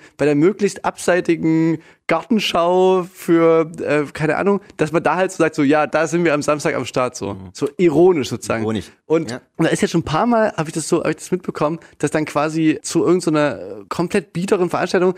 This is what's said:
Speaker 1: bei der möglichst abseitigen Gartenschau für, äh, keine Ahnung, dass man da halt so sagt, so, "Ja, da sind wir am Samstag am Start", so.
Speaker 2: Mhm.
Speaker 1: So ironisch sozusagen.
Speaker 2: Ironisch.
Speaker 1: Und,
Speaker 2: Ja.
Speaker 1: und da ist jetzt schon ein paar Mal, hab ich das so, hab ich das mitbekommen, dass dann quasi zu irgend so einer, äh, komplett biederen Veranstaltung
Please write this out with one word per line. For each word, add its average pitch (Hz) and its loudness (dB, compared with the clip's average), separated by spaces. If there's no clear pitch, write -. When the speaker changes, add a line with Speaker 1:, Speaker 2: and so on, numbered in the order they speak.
Speaker 1:
bei - -2
der 147 2
möglichst 190 0
abseitigen 165 0
Gartenschau 180 2
für, 165 4
äh, 147 0
keine 151 -2
Ahnung, 190 0
dass 156 -2
man 165 0
da 151 2
halt 185 0
so - -16
sagt, 156 0
so, 156 -2
"Ja, 147 2
da 156 0
sind 170 0
wir 156 2
am 147 0
Samstag 147 -2
am 123 -4
Start", 127 -4
so. 98 -8
Speaker 2:
Mhm. 95 -16
Speaker 1:
So - -4
ironisch 170 4
sozusagen. 113 -4
Speaker 2:
Ironisch. 107 -4
Speaker 1:
Und, 160 -2
Speaker 2:
Ja. 127 -10
Speaker 1:
und 165 0
da 143 2
ist 160 -2
jetzt 190 0
schon 170 0
ein - -4
paar 156 0
Mal, 226 2
hab 156 -2
ich 160 -10
das 156 -6
so, 170 0
hab 156 -2
ich 160 -4
das - -16
mitbekommen, 165 -4
dass 147 -2
dann 156 -2
quasi 156 0
zu - 0
irgend 175 2
so - -2
einer, 147 0
äh, 101 -14
komplett 175 -4
biederen 180 0
Veranstaltung 180 0